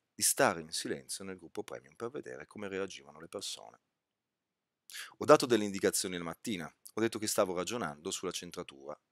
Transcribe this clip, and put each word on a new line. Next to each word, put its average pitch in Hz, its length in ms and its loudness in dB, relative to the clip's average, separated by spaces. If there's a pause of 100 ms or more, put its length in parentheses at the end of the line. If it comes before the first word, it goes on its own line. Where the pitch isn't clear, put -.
(140)
di 104 100 -4
stare 101 380 6
in 80 100 -12
silenzio - 520 -6
nel 95 140 -8
gruppo 85 260 -10
premium 65 320 -12
per 117 140 -8
vedere 76 380 -10
come 101 200 -10
reagivano 87 520 -6
le 85 100 -16
persone. - 520 -10 (1400)
Ho 101 80 -4
dato 147 200 10
delle 110 200 4
indicazioni 95 520 0
la 85 60 -6
mattina, 85 500 -6 (200)
ho 107 80 -2
detto 110 180 0
che 104 80 -4
stavo 95 280 4
ragionando 90 560 -4
sulla 90 200 -4
centratura, 73 680 -10 (120)